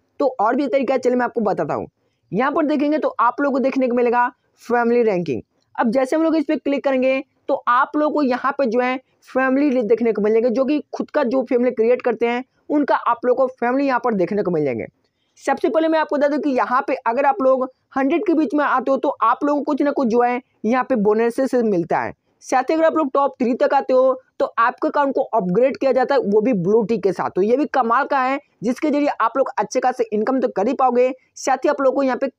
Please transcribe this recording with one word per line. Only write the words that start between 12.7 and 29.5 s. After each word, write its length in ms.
उनका 260
आप 300
लोगों 200
को 100
फैमिली 300
यहाँ 180
पर 100
देखने 280
को 80
मिल 140
जाएंगे। 220
सबसे 260
पहले 200
मैं 100
आपको 180
बता 120
दूं 100
कि 120
यहाँ 360
पे 80
अगर 200
आप 160
लोग 280
हंड्रेड 300
के 80
बीच 200
में 100
आते 260
हो 60
तो 120
आप 220
लोगों 160
को 40
कुछ 180
ना 100
कुछ 160
जो 140
है 180
यहाँ 200
पे 140
बोनसेस 580
मिलता 440
है। 140
साथ 260
ही 40
अगर 100
आप 120
लोग 160
टॉप 280
थ्री 140
तक 200
आते 200
हो 260
तो 80
आपके 300
अकाउंट 260
को 80
अपग्रेड 540
किया 160
जाता 220
है, 80
वो 180
भी 140
ब्लू 300
टिक 180
के 100
साथ। 180
तो 120
ये 140
भी 120
कमाल 380
का 140
है 180
जिसके 280
जरिए 180
आप 160
लोग 220